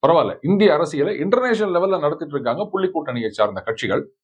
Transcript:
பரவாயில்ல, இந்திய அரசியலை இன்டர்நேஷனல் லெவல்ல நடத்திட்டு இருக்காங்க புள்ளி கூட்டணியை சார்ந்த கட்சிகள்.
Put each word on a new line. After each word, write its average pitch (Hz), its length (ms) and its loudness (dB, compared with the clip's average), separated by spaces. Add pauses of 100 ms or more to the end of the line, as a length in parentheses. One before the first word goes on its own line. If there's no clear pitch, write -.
பரவாயில்ல, 147 340 2
இந்திய 190 320 4
அரசியலை 156 440 0
இன்டர்நேஷனல் 202 640 0
லெவல்ல 190 180 0
நடத்திட்டு 151 340 -4
இருக்காங்க 139 320 -2
புள்ளி 190 240 -2
கூட்டணியை 131 380 -4
சார்ந்த 101 340 -2
கட்சிகள். 113 500 -4 (120)